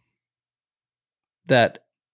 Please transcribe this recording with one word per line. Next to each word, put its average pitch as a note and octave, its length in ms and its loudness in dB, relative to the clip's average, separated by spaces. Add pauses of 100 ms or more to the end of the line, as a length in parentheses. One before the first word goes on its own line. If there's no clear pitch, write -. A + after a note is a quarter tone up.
(1500)
that A#2+ 380 -2 (300)